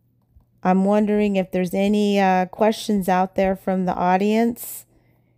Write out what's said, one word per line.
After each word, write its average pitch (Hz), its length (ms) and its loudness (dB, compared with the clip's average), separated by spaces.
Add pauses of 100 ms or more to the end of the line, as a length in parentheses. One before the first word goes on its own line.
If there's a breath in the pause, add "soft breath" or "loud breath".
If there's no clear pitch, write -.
(640)
I'm 185 200 2
wondering 208 540 2
if 185 140 -2
there's 180 220 -2
any, 202 460 0
uh, 185 280 2
questions 208 600 -2
out 185 280 0
there 190 200 0
from 190 300 -4
the 180 80 -2
audience 208 920 -2 (520)